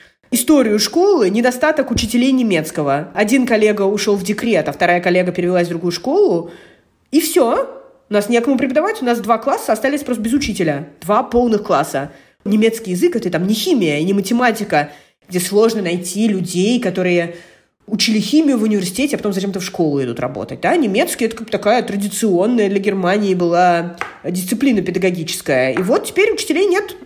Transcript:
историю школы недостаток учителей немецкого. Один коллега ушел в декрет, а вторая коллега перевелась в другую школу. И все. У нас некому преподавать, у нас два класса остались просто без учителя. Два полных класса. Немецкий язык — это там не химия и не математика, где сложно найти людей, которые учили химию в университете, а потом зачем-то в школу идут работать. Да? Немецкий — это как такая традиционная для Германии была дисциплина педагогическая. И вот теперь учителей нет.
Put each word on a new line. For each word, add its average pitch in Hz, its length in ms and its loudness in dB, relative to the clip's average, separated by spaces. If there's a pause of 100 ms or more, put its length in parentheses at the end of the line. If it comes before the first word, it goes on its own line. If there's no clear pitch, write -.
(320)
историю 233 480 4
школы 330 500 2
недостаток 247 600 0
учителей 240 400 0
немецкого. 160 800 0
Один 233 320 2
коллега 214 380 2
ушел 202 320 0
в 190 80 -4
декрет, 202 440 0
а 147 40 -2
вторая 175 300 0
коллега 180 300 0
перевелась 175 360 0
в 165 40 -10
другую 175 200 -4
школу. 247 600 0 (600)
И 285 80 2
все. 330 560 0 (340)
У 208 40 -4
нас 208 140 0
некому 240 300 2
преподавать, 294 440 0
у 262 40 -4
нас 240 140 0
два 214 180 0
класса 277 340 -2
остались 269 300 -2
просто 233 220 -4
без 226 100 -2
учителя. 180 560 -2 (120)
Два 208 220 2
полных 233 400 0
класса. 143 460 -2 (360)
Немецкий 214 460 0
язык — 214 240 2
это 202 140 -4
там 175 180 0
не 208 60 2
химия 202 460 0
и 156 40 -2
не 190 100 0
математика, 202 760 0 (360)
где 180 120 -4
сложно 214 420 2
найти 180 460 -2
людей, 190 520 0
которые 180 560 0 (500)
учили 214 340 0
химию 285 380 2
в 214 60 0
университете, 214 520 0
а - 20 -2
потом 208 160 -4
зачем-то 190 260 -4
в 180 40 -6
школу 147 380 0
идут 120 180 -4
работать. 123 420 -6
Да? 220 160 2
Немецкий — 247 480 0
это 220 100 -4
как 220 140 -12
такая 208 340 2
традиционная 202 840 0
для 202 100 0
Германии 196 540 0
была 175 640 2 (260)
дисциплина 202 580 0
педагогическая. 175 920 -2
И 185 80 0
вот 254 240 0
теперь 427 260 0
учителей 339 340 0
нет. 403 300 0 (100)